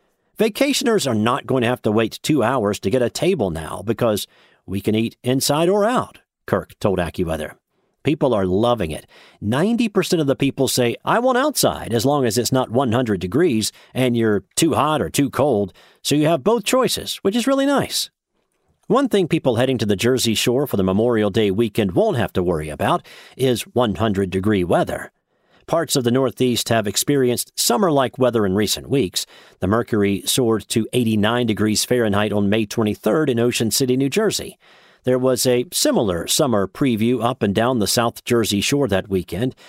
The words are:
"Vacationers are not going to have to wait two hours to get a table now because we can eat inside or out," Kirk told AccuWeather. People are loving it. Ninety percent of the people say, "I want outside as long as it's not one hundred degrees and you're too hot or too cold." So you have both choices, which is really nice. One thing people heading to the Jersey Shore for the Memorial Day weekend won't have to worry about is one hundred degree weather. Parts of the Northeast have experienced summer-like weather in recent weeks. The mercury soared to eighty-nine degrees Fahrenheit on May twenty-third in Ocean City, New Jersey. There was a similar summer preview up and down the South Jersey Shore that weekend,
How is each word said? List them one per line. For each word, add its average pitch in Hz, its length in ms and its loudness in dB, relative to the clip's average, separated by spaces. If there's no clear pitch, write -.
"Vacationers 226 680 0
are 123 80 0
not 113 320 0
going 127 160 0
to 110 60 2
have 123 120 -2
to 120 100 0
wait 110 320 0
two 151 200 2
hours 107 380 0
to 98 100 -2
get 127 100 2
a 120 80 0
table 151 400 -2
now 80 380 -8
because 107 400 0
we 98 160 -6
can 107 120 0
eat 110 300 -2
inside 143 460 0
or 202 160 2
out," 226 320 -2
Kirk - 340 -4
told 98 200 0
AccuWeather. 80 540 -4
People 147 320 0
are 98 100 0
loving 101 460 0
it. - 160 -12
Ninety 208 480 0
percent 180 320 0
of 147 60 0
the 135 100 0
people 135 320 0
say, 120 260 0
"I 175 140 2
want 247 180 2
outside 107 560 -2
as 113 100 0
long 139 220 2
as 107 100 0
it's 117 160 0
not 131 180 0
one 120 220 0
hundred 113 260 0
degrees 110 540 0
and 127 200 0
you're 110 300 2
too 156 180 2
hot 143 260 2
or 87 80 -2
too 139 220 0
cold." 107 420 0
So - 120 0
you 147 120 2
have 156 180 0
both 226 200 0
choices, - 580 -2
which 196 120 0
is 233 120 0
really 269 180 2
nice. 277 460 -2
One 247 200 2
thing 196 180 2
people 139 300 0
heading 131 220 2
to 107 80 -2
the 101 100 2
Jersey 113 380 2
Shore 131 320 0
for - 100 -4
the 101 60 2
Memorial 107 480 2
Day 104 200 2
weekend 104 420 0
won't 190 260 0
have 98 160 -4
to 95 80 0
worry 82 260 -2
about 107 380 -2
is 123 240 0
one 117 320 -2
hundred 98 340 -2
degree 95 360 0
weather. 117 460 -2
Parts 160 300 -2
of 131 80 0
the 120 60 2
Northeast 123 580 0
have 113 180 0
experienced 123 720 -2
summer-like 160 600 0
weather 117 260 2
in 92 100 0
recent 98 360 -2
weeks. 113 340 -2
The - 60 -2
mercury 101 600 0
soared 113 420 0
to 110 240 0
eighty-nine 113 540 0
degrees 107 400 0
Fahrenheit 107 480 0
on 101 160 0
May 110 160 0
twenty-third 131 640 0
in 117 80 0
Ocean 117 320 0
City, 127 260 0
New 135 140 0
Jersey. - 480 -4
There 127 140 2
was 127 260 2
a 123 260 2
similar 110 560 0
summer 113 400 2
preview 117 560 0
up 120 200 -2
and 101 120 2
down 117 240 2
the 101 80 0
South - 380 -2
Jersey 104 380 2
Shore 139 260 0
that 98 220 0
weekend, 98 440 -4